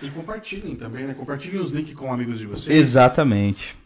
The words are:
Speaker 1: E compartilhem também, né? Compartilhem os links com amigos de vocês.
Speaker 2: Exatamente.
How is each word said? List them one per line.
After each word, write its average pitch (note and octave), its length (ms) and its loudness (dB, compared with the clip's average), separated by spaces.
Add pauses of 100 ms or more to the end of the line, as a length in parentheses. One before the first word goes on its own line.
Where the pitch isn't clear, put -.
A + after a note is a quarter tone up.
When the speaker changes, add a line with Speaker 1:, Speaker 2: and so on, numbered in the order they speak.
Speaker 1:
E C#3 80 -10
compartilhem F#3+ 640 -12
também, A#2 320 -10
né? C3+ 80 -8
Compartilhem C#3+ 460 -8
os D3 120 -4
links D#3 220 -6
com C3 180 -8
amigos A#2+ 260 -4
de A2 80 -10
vocês. B2 320 2
Speaker 2:
Exatamente. B2 1080 4